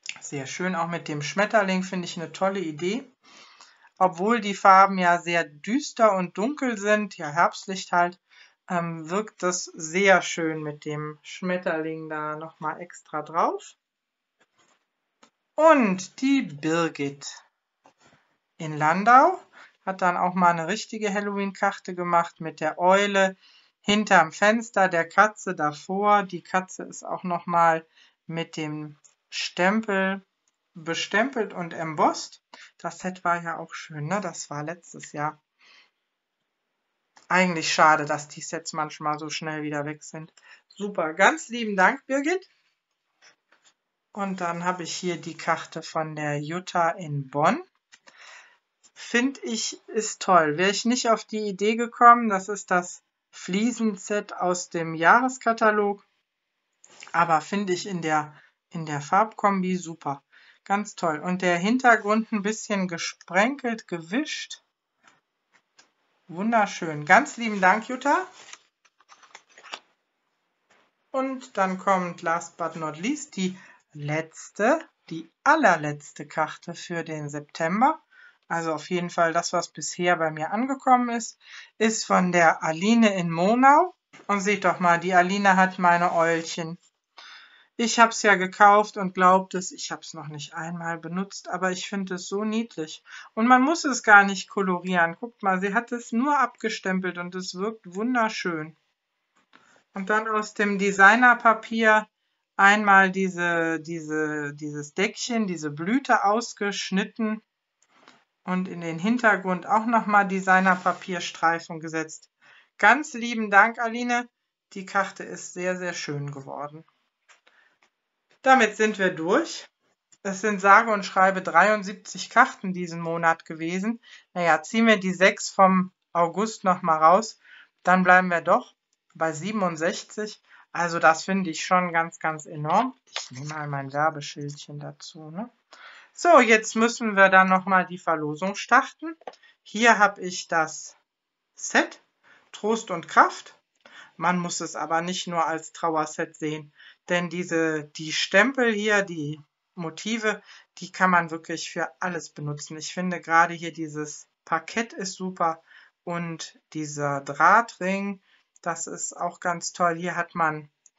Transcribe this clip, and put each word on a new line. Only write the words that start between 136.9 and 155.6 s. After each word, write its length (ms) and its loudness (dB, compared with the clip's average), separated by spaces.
wir 140 8
dann 180 6
nochmal 380 2
die 120 -12
Verlosung 580 -4
starten. 600 0
Hier 340 2
hab 220 2
ich 300 -10
das 480 -4
Set 460 -2
Trost 400 -4
und 160 -8
Kraft. 500 2
Man 200 0
muss 220 -6
es 160 -10
aber 260 -2
nicht 260 -8
nur 200 -2
als 240 -8
Trauerset 640 -4
sehen, 380 -10
denn 220 -2
diese, 560 -2
die 260 -12
Stempel 600 2
hier, 300 0
die 380 -8
Motive, 720 -6
die 120 -14
kann 180 2
man 220 2
wirklich 400 -10
für 180 -6
alles 280 -6
benutzen. 480 -10
Ich 160 -12
finde 280 -4
gerade 320 4
hier 180 -10
dieses 560 -10
Parkett 480 -4
ist 220 -10
super 500 -4